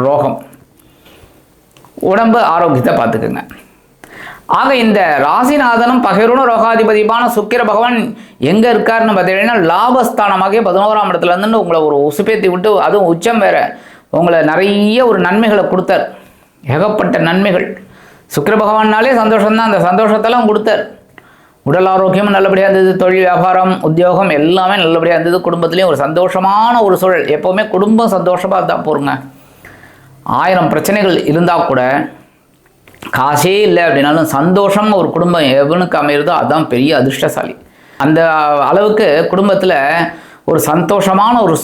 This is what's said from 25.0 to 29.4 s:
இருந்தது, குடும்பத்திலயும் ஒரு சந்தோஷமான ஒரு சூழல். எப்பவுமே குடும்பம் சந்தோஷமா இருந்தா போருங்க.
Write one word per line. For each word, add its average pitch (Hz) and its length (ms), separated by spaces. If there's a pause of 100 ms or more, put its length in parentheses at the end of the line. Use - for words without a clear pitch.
இருந்தது, 170 300
குடும்பத்திலயும் 170 460
ஒரு 131 120
சந்தோஷமான 190 680 (120)
ஒரு 185 160
சூழல். 185 240 (100)
எப்பவுமே 185 280 (100)
குடும்பம் 214 420
சந்தோஷமா 180 440
இருந்தா 165 160 (100)
போருங்க. 143 280 (1300)